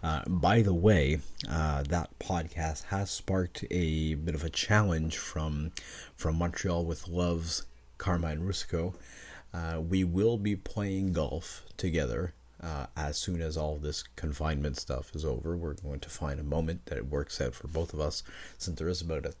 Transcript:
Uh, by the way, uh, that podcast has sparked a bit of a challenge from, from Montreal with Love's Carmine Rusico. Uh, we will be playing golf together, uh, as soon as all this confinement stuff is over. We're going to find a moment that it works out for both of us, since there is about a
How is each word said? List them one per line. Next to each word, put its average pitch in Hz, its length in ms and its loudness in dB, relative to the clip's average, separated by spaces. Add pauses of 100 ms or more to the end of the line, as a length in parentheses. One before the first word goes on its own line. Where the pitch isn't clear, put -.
Uh, 78 240 2
by 92 340 6
the 101 100 6
way, 82 460 8 (300)
uh, 76 340 2
that 76 380 0
podcast 82 640 -2
has 98 260 -2
sparked - 640 0
a 78 420 2
bit 78 220 -2
of 76 80 -2
a 82 40 -2
challenge 85 720 2
from, 78 540 -2 (420)
from 80 220 0
Montreal 85 480 0
with 82 240 -4
Love's 85 580 0 (320)
Carmine 82 440 0
Rusico. 92 520 -2 (580)
Uh, 82 280 -4
we 92 240 4
will 101 340 4
be 104 160 0
playing 98 580 -2
golf 78 520 -2 (120)
together, 80 580 0 (280)
uh, 76 220 -4 (100)
as 76 220 -2
soon 87 240 -2
as 78 160 -2
all 76 220 -2
this 73 260 -4 (120)
confinement 73 600 0
stuff - 400 -6
is 76 80 -4
over. 80 320 0
We're 82 160 -4
going 69 280 -6
to - 100 -12
find 73 280 -4
a 76 60 -4
moment 80 420 0
that 65 120 -4
it 57 80 -6
works 71 340 -2
out 64 140 0
for - 140 -10
both 80 260 -2
of 76 60 -2
us, 76 220 -2 (360)
since 85 200 -6
there 80 120 0
is 85 100 -2
about 82 240 -2
a 69 160 -4